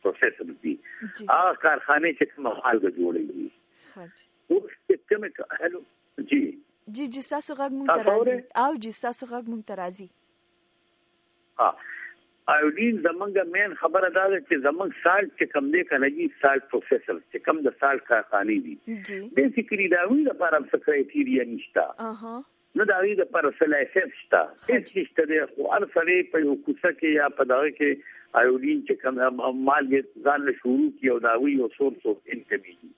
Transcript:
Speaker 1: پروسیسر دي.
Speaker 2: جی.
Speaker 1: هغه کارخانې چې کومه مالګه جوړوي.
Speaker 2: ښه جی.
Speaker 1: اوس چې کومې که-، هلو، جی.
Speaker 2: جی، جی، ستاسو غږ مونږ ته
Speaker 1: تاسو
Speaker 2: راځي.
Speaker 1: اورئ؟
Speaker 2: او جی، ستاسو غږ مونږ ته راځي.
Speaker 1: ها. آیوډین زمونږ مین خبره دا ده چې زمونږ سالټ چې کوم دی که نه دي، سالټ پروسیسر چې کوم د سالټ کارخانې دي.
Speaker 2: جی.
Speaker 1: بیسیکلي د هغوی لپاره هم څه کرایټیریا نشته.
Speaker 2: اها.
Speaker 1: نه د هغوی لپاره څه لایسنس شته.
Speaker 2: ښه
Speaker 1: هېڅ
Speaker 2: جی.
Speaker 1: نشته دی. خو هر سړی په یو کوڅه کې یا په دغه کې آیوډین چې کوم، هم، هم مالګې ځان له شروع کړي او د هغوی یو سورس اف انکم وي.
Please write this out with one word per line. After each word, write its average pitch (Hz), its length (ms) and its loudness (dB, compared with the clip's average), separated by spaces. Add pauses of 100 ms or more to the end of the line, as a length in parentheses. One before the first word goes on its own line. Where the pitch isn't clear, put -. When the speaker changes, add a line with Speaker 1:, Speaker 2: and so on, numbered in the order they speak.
Speaker 1:
پروسیسر 92 480 -2 (140)
دي. - 100 -2 (440)
Speaker 2:
جی. 214 100 -12
Speaker 1:
هغه 175 240 4 (100)
کارخانې 151 540 2
چې - 160 2
کومه 131 240 -6
مالګه 110 320 0 (100)
جوړوي. 87 480 -4 (460)
Speaker 2:
ښه 185 180 -20
جی. - 160 -20 (240)
Speaker 1:
اوس 190 240 -2 (120)
چې 190 80 4 (120)
کومې 208 220 -2 (100)
که-، - 100 -12 (120)
هلو، 175 200 -6 (360)
جی. 143 260 0 (440)
Speaker 2:
جی، 233 200 -10
جی، 254 140 -10
ستاسو 294 320 -8
غږ 277 180 -4
مونږ 269 160 -6
ته 247 160 2
Speaker 1:
تاسو 190 60 4
Speaker 2:
راځي. 233 260 2
Speaker 1:
اورئ؟ 247 320 -2
Speaker 2:
او 311 80 -2
جی، 220 160 -10
ستاسو 240 340 -8
غږ 240 240 -10
مونږ 226 180 -10
ته 196 160 -10
راځي. 185 240 -12 (1500)
Speaker 1:
ها. 107 140 4 (760)
آیوډین 156 520 2
زمونږ 180 480 -2
مین 196 300 0
خبره 180 340 2
دا 190 140 4
ده 196 100 2
چې 139 240 -2
زمونږ 165 260 0 (140)
سالټ 185 260 4 (100)
چې 240 120 2
کوم - 200 0
دی 165 200 2
که 147 120 2
نه 139 120 4
دي، 170 100 -2 (140)
سالټ 139 320 4
پروسیسر 113 480 -2
چې - 260 -14
کوم 156 220 0
د 113 160 0
سالټ 135 260 2
کارخانې 107 560 2
دي. - 320 -12 (120)
Speaker 2:
جی. 196 100 -8 (180)
Speaker 1:
بیسیکلي 220 560 0
د 180 80 2
هغوی 262 240 2
لپاره 170 340 0
هم 135 120 -8
څه - 60 0 (100)
کرایټیریا 135 640 0
نشته. - 340 -2 (220)
Speaker 2:
اها. 220 260 -12 (420)
Speaker 1:
نه 208 160 2
د 185 80 2
هغوی 202 220 0
لپاره 160 380 0
څه 151 160 2
لایسنس 143 480 -2
شته. 87 200 4 (220)
Speaker 2:
ښه 247 100 2
Speaker 1:
هېڅ 220 160 -2
Speaker 2:
جی. 185 140 -2
Speaker 1:
نشته 156 260 0
دی. 156 80 2 (160)
خو - 160 -2
هر 190 240 0
سړی 175 240 4 (160)
په 160 100 2
یو 143 220 2
کوڅه 156 320 0
کې 160 100 0 (120)
یا 143 180 0
په 127 160 2
دغه 147 240 2
کې 147 100 2 (540)
آیوډین 131 440 2
چې - 140 2
کوم، 131 240 -2
هم، 127 220 0
هم 131 240 -2
مالګې 139 300 2 (280)
ځان 143 220 0
له - 100 -4
شروع 139 380 2
کړي 131 160 0
او 120 40 -2
د 113 200 2
هغوی 139 240 0
یو 113 160 -4
سورس 127 340 -2
اف - 240 -10
انکم 95 320 -6
وي. 82 280 -20